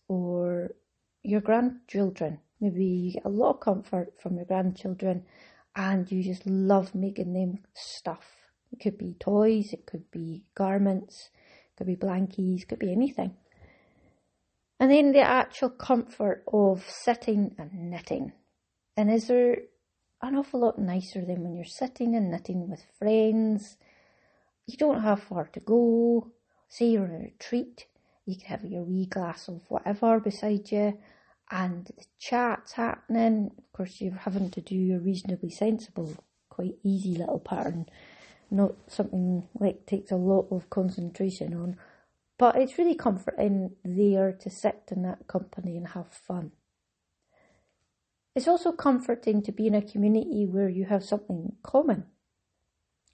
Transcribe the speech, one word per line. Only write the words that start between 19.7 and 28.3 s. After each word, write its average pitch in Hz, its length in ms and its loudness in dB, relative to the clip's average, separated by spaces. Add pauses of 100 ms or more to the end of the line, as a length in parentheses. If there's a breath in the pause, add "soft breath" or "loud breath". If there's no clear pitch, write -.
an 262 140 -4
awful 277 260 -2
lot 233 180 2
nicer 185 460 -4
than 180 180 -4
when 170 120 -8
you're 170 100 -10
sitting 240 500 -4
and 202 160 0
knitting 180 380 -6
with - 160 -12 (120)
friends? 220 800 2 (880 soft breath)
You - 120 -16
don't 277 240 2
have 208 200 2
far 175 260 -6
to - 120 -14
go. 233 720 4 (380)
Say - 180 0
you're 220 160 2
on 180 80 -4
a 165 80 -10
retreat, - 680 -8 (380)
you 185 120 -6